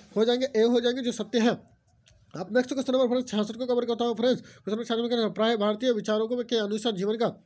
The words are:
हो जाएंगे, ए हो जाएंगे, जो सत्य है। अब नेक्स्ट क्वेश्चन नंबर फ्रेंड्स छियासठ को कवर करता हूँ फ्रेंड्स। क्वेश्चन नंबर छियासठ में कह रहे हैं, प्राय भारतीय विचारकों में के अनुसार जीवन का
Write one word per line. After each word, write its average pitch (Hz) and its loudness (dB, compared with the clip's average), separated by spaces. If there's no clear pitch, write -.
हो 220 2
जाएंगे, 247 0
ए 220 4
हो 240 4
जाएंगे, 247 0
जो 240 -2
सत्य 220 -2
है। 220 4
अब 180 -4
नेक्स्ट 247 0
क्वेश्चन 262 -2
नंबर 254 4
फ्रेंड्स 247 -2
छियासठ 214 -2
को 254 -8
कवर 247 0
करता 233 0
हूँ 233 0
फ्रेंड्स। 226 2
क्वेश्चन - -12
नंबर 220 -4
छियासठ 233 -2
में 233 -2
कह 240 -2
रहे 226 2
हैं, 185 -2
प्राय 220 2
भारतीय 214 2
विचारकों 220 0
में 240 -2
के 233 0
अनुसार 214 -2
जीवन 202 -2
का 214 0